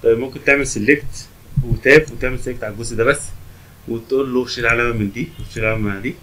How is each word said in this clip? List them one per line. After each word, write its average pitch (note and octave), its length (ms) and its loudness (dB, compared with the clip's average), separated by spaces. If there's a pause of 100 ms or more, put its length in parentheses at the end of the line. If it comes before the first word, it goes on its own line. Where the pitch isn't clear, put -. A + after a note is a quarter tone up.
طيب A#2 160 4
ممكن C3 260 -6
تعمل C#3 220 4
select C3+ 600 0 (360)
وتاب C3+ 480 6
وتعمل B2 260 -4
select B2 260 -6
على G#2+ 80 -6
الجزء A2+ 240 -8
ده A2+ 80 2
بس، C#3+ 160 2 (680)
وتقول B2+ 460 -2
له B2+ 120 0
شيل A#2+ 200 -4
علامة A#2 260 2
من G#2 200 -2
دي A#2+ 160 -6 (120)
وشيل - 240 -8
علامة A2 300 0
من G2 80 -10
دي. C#3+ 200 -6